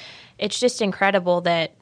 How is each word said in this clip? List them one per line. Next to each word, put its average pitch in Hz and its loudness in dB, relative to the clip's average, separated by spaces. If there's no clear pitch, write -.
It's 208 -4
just 247 0
incredible 185 2
that 170 0